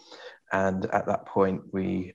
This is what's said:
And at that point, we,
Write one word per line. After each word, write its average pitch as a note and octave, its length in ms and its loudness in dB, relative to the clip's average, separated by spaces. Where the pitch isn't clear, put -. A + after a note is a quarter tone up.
And F#2+ 340 2
at - 200 0
that G2 200 0
point, F#2+ 360 2
we, F#2+ 420 -2